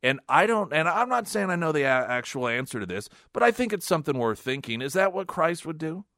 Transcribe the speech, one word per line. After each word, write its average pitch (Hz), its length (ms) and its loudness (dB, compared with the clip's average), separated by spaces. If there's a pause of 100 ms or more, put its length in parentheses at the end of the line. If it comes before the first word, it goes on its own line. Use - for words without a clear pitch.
And 131 280 0
I 156 180 6
don't, 220 260 0
and 160 160 2
I'm 220 200 0
not 240 180 0
saying 196 240 -2
I 175 60 0
know 165 160 0
the 147 100 2
a-, 127 260 2
actual 123 380 -2
answer 120 320 -2
to 98 80 -4
this, 92 220 -6 (240)
but - 100 2
I 233 80 6
think 226 220 -2
it's 190 120 -6
something 151 320 0
worth 113 220 2
thinking. 131 420 -4
Is 135 120 -6
that 190 200 2
what 190 140 -4
Christ 170 400 0
would 160 120 -8
do? 165 260 -6 (140)